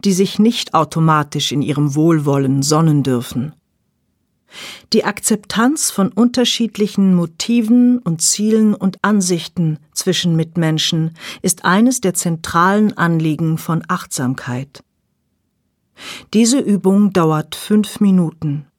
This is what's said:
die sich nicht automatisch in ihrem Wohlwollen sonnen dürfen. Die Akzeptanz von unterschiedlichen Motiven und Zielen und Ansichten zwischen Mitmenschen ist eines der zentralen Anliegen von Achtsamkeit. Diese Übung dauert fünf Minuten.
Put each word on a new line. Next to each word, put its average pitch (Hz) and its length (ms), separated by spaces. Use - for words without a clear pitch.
die 196 80
sich 185 260
nicht 220 360
automatisch 156 760
in 135 100
ihrem 143 320
Wohlwollen 143 680
sonnen 151 400
dürfen. 127 500
Die 220 100
Akzeptanz - 880
von 196 180
unterschiedlichen 214 1040
Motiven 240 840
und 165 220
Zielen 214 520
und 185 280
Ansichten 180 760
zwischen 170 440
Mitmenschen 160 800
ist - 240
eines 226 340
der 185 140
zentralen 180 840
Anliegen 160 600
von 160 320
Achtsamkeit. 127 960
Diese 233 260
Übung 202 520
dauert 156 440
fünf - 440
Minuten. 160 680